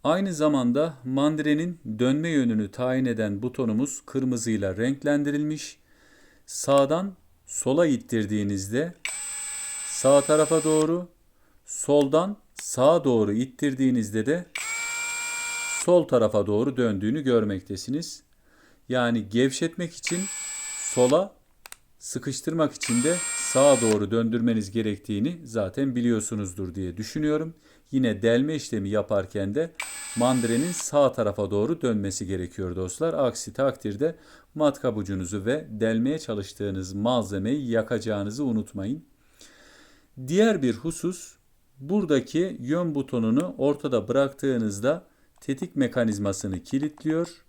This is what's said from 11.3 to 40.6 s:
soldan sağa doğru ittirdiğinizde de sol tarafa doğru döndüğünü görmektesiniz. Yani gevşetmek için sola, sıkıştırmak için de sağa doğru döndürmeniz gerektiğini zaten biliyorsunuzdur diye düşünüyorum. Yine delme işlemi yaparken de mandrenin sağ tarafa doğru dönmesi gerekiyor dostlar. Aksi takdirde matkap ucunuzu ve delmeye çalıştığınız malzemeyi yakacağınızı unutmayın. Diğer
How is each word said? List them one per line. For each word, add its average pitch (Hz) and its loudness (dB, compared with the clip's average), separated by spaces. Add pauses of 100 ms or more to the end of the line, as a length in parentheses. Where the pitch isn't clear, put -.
soldan 147 2 (180)
sağa 147 2
doğru 110 4
ittirdiğinizde 127 0
de 170 0 (1400)
sol 175 6
tarafa 107 4
doğru 117 0
döndüğünü 117 0
görmektesiniz. 113 -2 (680)
Yani 120 0
gevşetmek 135 0
için - -4 (600)
sola, 143 2 (640)
sıkıştırmak 147 -2
için 120 0
de 165 2 (200)
sağa 135 6
doğru 104 2
döndürmeniz 113 0
gerektiğini 107 -2
zaten 120 -2
biliyorsunuzdur 104 -2
diye 90 -4
düşünüyorum. 151 -2 (360)
Yine 117 0
delme 123 4
işlemi 104 -4
yaparken 101 -2
de 160 -2 (460)
mandrenin 123 2
sağ 143 2
tarafa 101 -2
doğru 113 0
dönmesi 104 -2
gerekiyor 90 -6
dostlar. 92 -4
Aksi 123 -2
takdirde 131 -2 (380)
matkap 135 0
ucunuzu 95 -4
ve 131 -2
delmeye 113 0
çalıştığınız 95 -6
malzemeyi 110 -2
yakacağınızı 110 -2
unutmayın. 110 -4 (1200)
Diğer 196 4